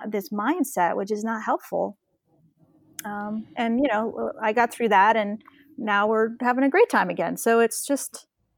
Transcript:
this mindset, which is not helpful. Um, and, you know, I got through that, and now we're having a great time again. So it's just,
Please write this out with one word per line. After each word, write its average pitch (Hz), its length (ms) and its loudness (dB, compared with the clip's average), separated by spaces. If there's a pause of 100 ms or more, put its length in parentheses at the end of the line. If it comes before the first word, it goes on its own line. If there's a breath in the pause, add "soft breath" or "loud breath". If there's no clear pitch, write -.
this 208 220 -6
mindset, 214 680 -2
which 202 140 -6
is 208 120 -4
not 226 200 -6
helpful. 202 540 -4 (1080)
Um, 208 500 -10
and, 233 240 -2
you 285 80 2
know, 226 440 -4 (100)
I 220 120 0
got 233 200 2
through 233 160 -2
that, 208 260 6
and 214 260 -2 (360 soft breath)
now 208 300 0
we're 220 240 0 (100)
having 247 220 2
a 277 60 4
great 427 200 4
time 185 200 2
again. 175 280 -4
So 233 220 4
it's 226 260 0
just, - 420 -6 (300)